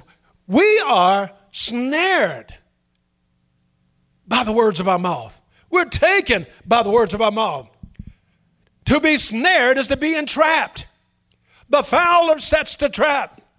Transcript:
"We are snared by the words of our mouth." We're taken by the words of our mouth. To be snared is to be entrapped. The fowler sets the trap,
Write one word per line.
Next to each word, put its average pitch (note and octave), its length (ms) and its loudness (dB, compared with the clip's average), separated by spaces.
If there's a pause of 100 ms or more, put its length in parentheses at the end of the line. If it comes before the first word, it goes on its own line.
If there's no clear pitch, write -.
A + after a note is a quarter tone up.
(460)
"We G4+ 340 2
are G3 520 2 (180)
snared B3+ 1040 -2 (1700)
by A#3+ 160 -2
the G#3+ 80 -2
words G#3+ 280 2
of F3+ 60 -6
our F#3 120 2
mouth." E3 420 -6 (300)
We're F4 160 2
taken B3+ 600 0 (180)
by A3+ 200 0
the G3+ 60 -4
words A3 240 2
of G#3 60 -6
our G#3+ 120 2
mouth. F3 360 -6 (1160)
To D4 160 2
be D#4 160 2
snared C4 600 0
is C4+ 120 -4
to C#4 80 -2
be D4+ 180 -2
entrapped. D4+ 720 -2 (840)
The C#4+ 140 4
fowler E4+ 560 2
sets - 380 -2
the C#4+ 120 -2
trap, B3 520 -4 (180)